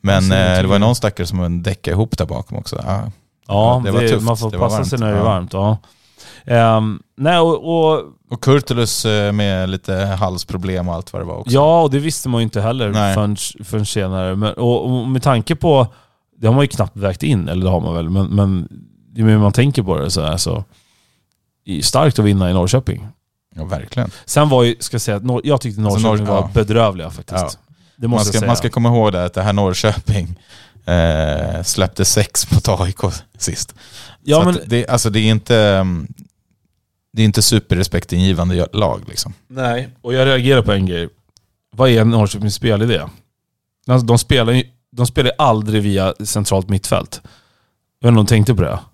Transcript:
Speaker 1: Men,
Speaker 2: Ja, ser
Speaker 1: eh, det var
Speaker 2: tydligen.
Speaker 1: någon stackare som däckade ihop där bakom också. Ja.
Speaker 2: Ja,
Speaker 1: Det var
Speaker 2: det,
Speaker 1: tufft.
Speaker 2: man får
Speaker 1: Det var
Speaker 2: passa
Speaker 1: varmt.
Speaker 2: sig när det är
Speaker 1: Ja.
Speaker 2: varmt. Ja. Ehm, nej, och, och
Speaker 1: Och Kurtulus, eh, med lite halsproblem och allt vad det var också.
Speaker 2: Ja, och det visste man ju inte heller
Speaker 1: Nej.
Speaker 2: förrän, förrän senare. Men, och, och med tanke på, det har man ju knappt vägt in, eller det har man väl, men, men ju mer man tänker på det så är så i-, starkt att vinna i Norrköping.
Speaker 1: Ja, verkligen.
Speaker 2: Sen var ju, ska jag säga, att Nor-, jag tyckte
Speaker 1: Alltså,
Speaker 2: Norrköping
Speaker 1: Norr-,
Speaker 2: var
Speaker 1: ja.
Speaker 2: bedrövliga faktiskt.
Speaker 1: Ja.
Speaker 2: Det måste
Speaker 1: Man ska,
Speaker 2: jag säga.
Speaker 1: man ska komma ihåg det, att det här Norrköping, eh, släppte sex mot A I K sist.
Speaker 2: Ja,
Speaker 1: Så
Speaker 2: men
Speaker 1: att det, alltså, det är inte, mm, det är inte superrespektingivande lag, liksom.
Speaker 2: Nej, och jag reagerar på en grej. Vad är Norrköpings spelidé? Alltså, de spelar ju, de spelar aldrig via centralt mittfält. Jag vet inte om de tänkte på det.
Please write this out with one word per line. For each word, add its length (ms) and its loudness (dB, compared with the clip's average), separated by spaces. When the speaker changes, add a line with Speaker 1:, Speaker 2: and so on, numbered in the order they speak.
Speaker 1:
Men, 140 2
Speaker 2:
Ja, 60 4
ser 160 2
Speaker 1:
eh, 40 4
det 80 4
var 140 2
Speaker 2:
tydligen. 180 2
Speaker 1:
någon 140 4
stackare 320 -4
som 360 -2
däckade 320 -4
ihop 240 -2
där 80 -2
bakom 320 -10
också. 280 -10
Ja. 240 -4
Speaker 2:
Ja, 360 2
Speaker 1:
Det 60 -2
var 100 2
Speaker 2:
det, 80 2
Speaker 1:
tufft. 140 2
Speaker 2:
man 140 0
får 140 -4
Speaker 1:
Det 80 -8
var 80 2
Speaker 2:
passa 120 0
Speaker 1:
varmt. 100 -2
Speaker 2:
sig 100 -4
när 80 -2
det 60 0
är 60 0
Speaker 1:
Ja. 60 0
Speaker 2:
varmt. 280 -2
Ja. 260 0
Ehm, 560 2
nej, 220 2
och, 540 0
och 100 -2
Speaker 1:
Och 140 -8
Kurtulus, 600 0
eh, 280 2
med 360 0
lite 280 -6
halsproblem 920 -4
och 60 -4
allt 180 -10
vad 100 -8
det 40 -10
var 100 -10
också. 160 -6
Speaker 2:
Ja, 300 4
och 80 2
det 80 0
visste 300 -6
man 120 0
ju 40 0
inte 160 -4
heller 300 -2
Speaker 1:
Nej. 240 0
Speaker 2:
förrän, 220 -2
förrän 220 -4
senare. 500 -4
Men, 180 -2
och, 320 0
och 220 -2
med 140 -2
tanke 340 0
på, 300 2
det 60 0
har 80 4
man 100 4
ju 40 -2
knappt 280 -4
vägt 260 -4
in, 260 0
eller 160 -2
det 60 2
har 100 0
man 140 -4
väl, 160 -4
men, 160 0
men 420 0
ju 100 -2
mer 140 6
man 140 4
tänker 300 0
på 160 -2
det 120 -4
så 100 -2
är 160 -2
så 280 -4
i-, 180 -6
starkt 360 2
att 60 4
vinna 260 2
i 20 0
Norrköping. 540 -2
Speaker 1:
Ja, 100 -10
verkligen. 460 -6
Speaker 2:
Sen 220 2
var 140 4
ju, 180 2
ska 140 -10
jag 80 -2
säga, 140 -4
att 80 -6
Nor-, 200 -2
jag 160 0
tyckte 220 -6
Speaker 1:
Alltså, 160 2
Speaker 2:
Norrköping 280 2
Speaker 1:
Norr-, 80 0
Speaker 2:
var 80 2
Speaker 1:
ja. 120 -4
Speaker 2:
bedrövliga 560 0
faktiskt. 300 -8
Speaker 1:
Ja. 100 -4
Speaker 2:
Det 120 -6
måste 100 2
Speaker 1:
Man 60 2
ska, 120 -2
Speaker 2:
jag 40 2
säga. 100 0
Speaker 1:
man 60 2
ska 140 -2
komma 180 0
ihåg 240 4
det, 120 -2
att 100 -6
det 80 -2
här 100 0
Norrköping, 840 0
eh, 760 0
släppte 420 -2
sex 460 -2
mot 180 2
A 200 0
I 40 -4
K 180 -4
sist. 360 -8
Speaker 2:
Ja, 140 4
Speaker 1:
Så 60 4
Speaker 2:
men 100 2
Speaker 1:
att 120 -4
det, 220 0
alltså, 220 0
det 100 0
är 100 4
inte, 280 2
mm, 480 2
det 100 0
är 40 6
inte 160 2
superrespektingivande 1300 0
lag, 360 -2
liksom. 240 -10
Speaker 2:
Nej, 400 -6
och 120 -4
jag 120 2
reagerar 360 4
på 100 0
en 140 0
grej. 220 -4
Vad 180 2
är 140 4
Norrköpings 500 2
spelidé? 480 0
Alltså, 200 2
de 120 4
spelar 340 2
ju, 120 2
de 140 -2
spelar 320 0
aldrig 440 2
via 320 0
centralt 440 -2
mittfält. 520 -4
Jag 80 2
vet 40 6
inte 80 6
om 60 2
de 0 -
tänkte 280 4
på 80 0
det. 160 -2